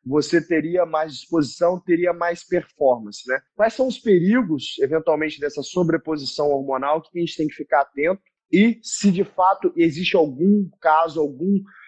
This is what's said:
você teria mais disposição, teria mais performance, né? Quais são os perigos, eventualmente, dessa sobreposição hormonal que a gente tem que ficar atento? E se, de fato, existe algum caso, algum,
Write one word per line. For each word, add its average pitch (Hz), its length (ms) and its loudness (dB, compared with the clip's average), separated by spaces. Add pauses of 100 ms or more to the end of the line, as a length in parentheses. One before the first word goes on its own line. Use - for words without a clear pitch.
você 147 420 0
teria 170 380 0
mais 156 300 -4
disposição, 170 680 -2
teria 175 320 0
mais 170 320 -4
performance, 123 840 -2
né? 131 140 -2 (160)
Quais 220 160 2
são 262 140 -2
os 247 120 -6
perigos, 190 840 2
eventualmente, 151 600 0
dessa 147 220 -6
sobreposição 156 880 -2
hormonal 139 500 -2
que - 180 -14
a - 20 -2
gente 165 140 -4
tem 156 140 -2
que - 60 -12
ficar 147 260 0
atento? 151 400 -2 (320)
E 226 300 4
se, - 280 0
de 185 140 0
fato, 190 500 0
existe 170 400 0
algum 175 540 2 (120)
caso, 160 380 2
algum, 156 420 -2 (280)